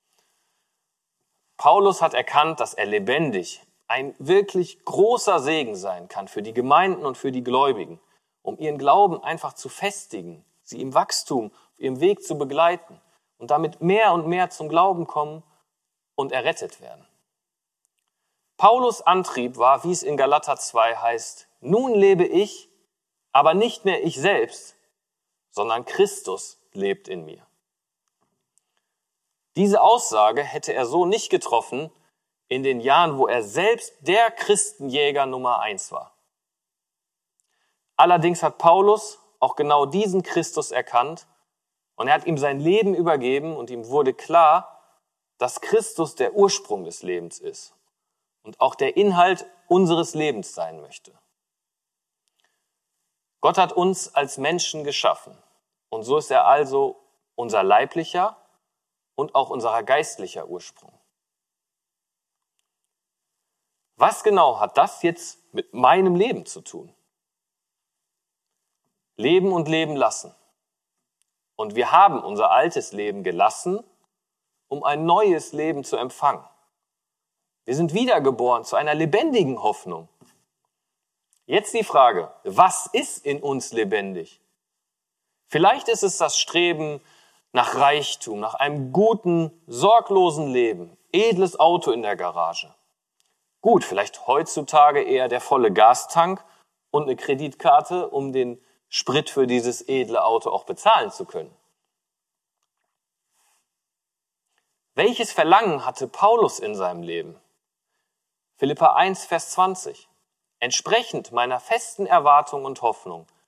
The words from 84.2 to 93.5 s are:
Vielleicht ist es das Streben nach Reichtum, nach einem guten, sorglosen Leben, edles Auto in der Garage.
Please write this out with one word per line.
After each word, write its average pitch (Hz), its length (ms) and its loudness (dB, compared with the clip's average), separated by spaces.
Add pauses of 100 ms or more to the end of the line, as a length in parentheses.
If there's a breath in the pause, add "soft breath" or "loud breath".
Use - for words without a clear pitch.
Vielleicht 196 400 2
ist 233 160 -2
es 190 140 -2
das 156 200 -2
Streben 160 640 -2 (520 soft breath)
nach 123 200 0
Reichtum, 143 680 0
nach 110 140 -8
einem 139 380 -4
guten, 175 720 0
sorglosen 170 840 2
Leben, 107 440 -2 (160)
edles 190 480 0
Auto 165 320 2
in 117 120 -2
der 104 120 -4
Garage. 85 560 -6 (920)